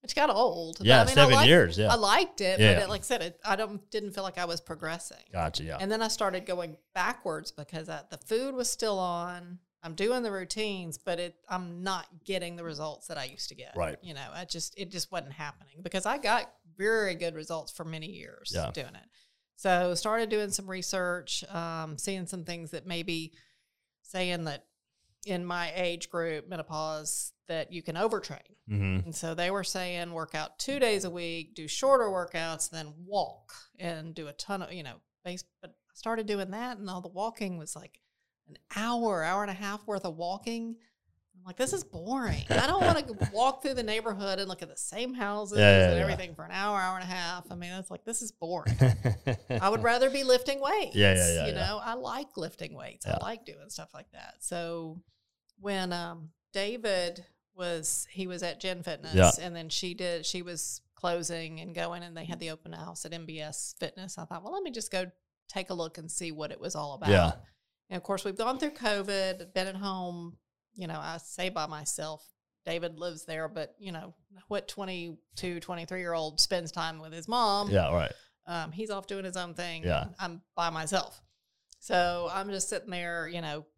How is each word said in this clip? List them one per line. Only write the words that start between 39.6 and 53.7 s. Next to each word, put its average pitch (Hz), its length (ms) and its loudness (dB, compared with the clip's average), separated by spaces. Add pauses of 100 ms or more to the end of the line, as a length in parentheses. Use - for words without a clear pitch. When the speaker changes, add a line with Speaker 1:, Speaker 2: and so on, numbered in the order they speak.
Speaker 1:
worth 202 200 -2
of 165 120 -4
walking. 226 580 -4 (600)
I'm 180 100 -20
like, 185 100 -12
"This 262 160 0
is 381 140 -2
boring. 220 640 -2
I 254 180 4
don't 381 140 2
wanna - 240 4 (120)
Speaker 2:
<laughs> - 160 0
Speaker 1:
walk 262 280 2
through 269 140 0
the 247 80 0
neighborhood 208 560 -2
and 196 100 -4
look 180 120 -8
at 160 60 -8
the 151 80 -16
same 247 380 -6
houses 208 460 -2
Speaker 2:
Yeah, 98 180 12
yeah, 92 120 10
Speaker 1:
and 85 80 6
Speaker 2:
yeah. 85 60 4
Speaker 1:
everything - 320 -2
for 160 80 -14
an - 80 -12
hour, 202 260 0
hour 185 220 0
and 185 40 -6
a 180 100 -6
half." 180 360 -4
I 180 60 -10
mean, 175 160 -10
it's 185 180 -8
like, 180 140 -12
"This 226 180 -4
is 220 120 -8
boring." 165 420 -2 (400)
Speaker 2:
<laughs> - 460 -2
Speaker 1:
I 196 80 4
would 220 140 2
rather 247 260 6
be 277 140 0
lifting 254 360 4
weights. 320 360 0
Speaker 2:
Yeah, 95 200 10
yeah, 85 180 4
yeah, 80 140 0
Speaker 1:
You 80 60 -2
Speaker 2:
yeah. 80 140 -2
Speaker 1:
know, 208 140 -4
I - 120 -6
like 254 420 -6
lifting 165 380 -8
weights. 123 320 -14
Speaker 2:
Yeah. - 160 0
Speaker 1:
I - 40 -4
like 226 200 -8
doing - 240 -20
stuff - 240 -14